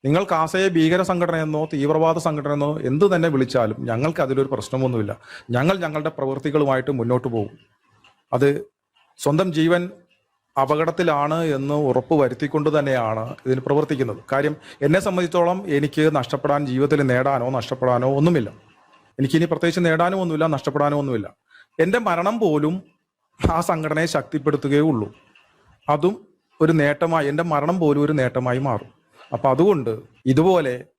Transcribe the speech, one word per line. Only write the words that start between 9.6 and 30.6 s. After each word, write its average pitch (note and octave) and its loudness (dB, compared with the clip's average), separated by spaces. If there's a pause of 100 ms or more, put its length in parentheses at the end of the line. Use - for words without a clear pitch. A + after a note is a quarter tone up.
അപകടത്തിലാണ് D#3 0
എന്ന് C#3 -2
ഉറപ്പ് C3 0
വരുത്തിക്കൊണ്ട് D3 0
തന്നെയാണ് A#2 -2 (100)
ഇതിന് C3 0
പ്രവർത്തിക്കുന്നത്. C#3 -2 (160)
കാര്യം, D3 0 (260)
എന്നെ D#3 4
സംബന്ധിച്ചോളം F3+ 0
എനിക്ക് D3+ 2
നഷ്ടപ്പെടാൻ, C#3+ -2
ജീവിതത്തിൽ C#3 2
നേടാനോ B2+ 0
നഷ്ടപ്പെടാനോ B2+ 0
ഒന്നുമില്ല. C#3+ 2 (680)
എനിക്കിനി C#3 2
പ്രത്യേകിച്ച് E3+ -2
നേടാനും F3 2
ഒന്നുമില്ല, D#3+ -2
നഷ്ടപ്പെടാനും D3 0
ഒന്നുമില്ല. B2+ -4 (440)
എൻ്റെ F#3+ 2
മരണം G3+ 0
പോലും D#3+ 0 (680)
ആ E3 -2
സംഘടനയെ D#3+ -2
ശക്തിപ്പെടുത്തുകയേ C#3+ 0
ഉള്ളൂ. B2+ 0 (760)
അതും D3+ 0 (340)
ഒരു D#3+ 4
നേട്ടമായി, D3+ 2
എൻ്റെ D3+ -2
മരണം E3 0
പോലും D3 2
ഒരു D3 0
നേട്ടമായി B2+ 0
മാറും. C3 -6 (320)
അപ്പൊ B2 0
അതുകൊണ്ട് C3 2 (280)
ഇതുപോലെ C#3 2 (140)